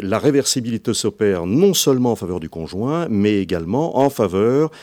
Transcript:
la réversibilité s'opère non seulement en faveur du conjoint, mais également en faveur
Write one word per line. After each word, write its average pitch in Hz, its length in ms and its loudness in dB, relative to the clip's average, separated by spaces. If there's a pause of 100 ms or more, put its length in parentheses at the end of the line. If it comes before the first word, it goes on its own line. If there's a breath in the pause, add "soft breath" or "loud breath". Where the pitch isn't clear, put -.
la 101 160 0
réversibilité 123 720 0
s'opère 98 520 0
non 165 280 4
seulement 127 380 2
en 107 40 -2
faveur 90 220 -6
du 80 100 -10
conjoint, 110 640 -6
mais 104 300 2
également 95 580 -2
en 135 120 4
faveur 104 420 0 (300 loud breath)